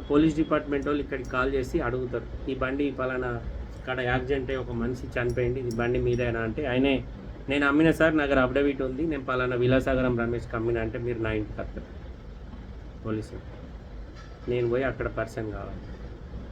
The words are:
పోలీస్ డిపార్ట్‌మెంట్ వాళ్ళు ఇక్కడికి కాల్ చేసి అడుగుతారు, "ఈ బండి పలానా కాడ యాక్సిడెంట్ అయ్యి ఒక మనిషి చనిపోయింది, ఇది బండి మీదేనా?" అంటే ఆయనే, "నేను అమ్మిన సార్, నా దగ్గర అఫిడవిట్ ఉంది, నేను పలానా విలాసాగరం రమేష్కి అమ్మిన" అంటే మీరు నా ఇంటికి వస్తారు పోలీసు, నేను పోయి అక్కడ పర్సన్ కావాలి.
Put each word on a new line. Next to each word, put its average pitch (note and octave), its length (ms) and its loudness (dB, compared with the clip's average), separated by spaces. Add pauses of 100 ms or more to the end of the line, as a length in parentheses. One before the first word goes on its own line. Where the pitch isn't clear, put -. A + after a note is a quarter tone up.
(120)
పోలీస్ D3+ 240 6
డిపార్ట్‌మెంట్ D3 520 2
వాళ్ళు D3 160 2
ఇక్కడికి B2+ 260 -6
కాల్ C3 240 0
చేసి C3+ 260 0
అడుగుతారు, B2 720 -2
"ఈ B2+ 40 -2
బండి C3+ 360 0
పలానా B2+ 500 -2 (460)
కాడ B2+ 120 -2
యాక్సిడెంట్ B2+ 520 0
అయ్యి B2+ 120 0
ఒక A#2+ 80 -6
మనిషి A#2+ 360 -2
చనిపోయింది, B2 520 0
ఇది A#2+ 160 -2
బండి A#2+ 240 2
మీదేనా?" A#2+ 400 2
అంటే A2+ 260 -2
ఆయనే, C3 380 4 (460)
"నేను C#3+ 180 4
అమ్మిన D#3 240 8
సార్, D#3 260 6
నా D3 80 4
దగ్గర C#3 140 6
అఫిడవిట్ C#3 420 4
ఉంది, C3 260 0
నేను C#3 180 -2
పలానా B2+ 300 2
విలాసాగరం B2+ 640 4
రమేష్కి A#2+ 360 -2
అమ్మిన" A#2 240 2
అంటే A2+ 200 -2
మీరు A#2+ 200 -2
నా A2 120 0
ఇంటికి G#2+ 300 -2
వస్తారు - 240 -8 (1160)
పోలీసు, A2 360 -4 (1080)
నేను B2 200 2
పోయి B2 140 2
అక్కడ B2 240 -2
పర్సన్ A2+ 440 -4
కావాలి. G2 300 -8 (720)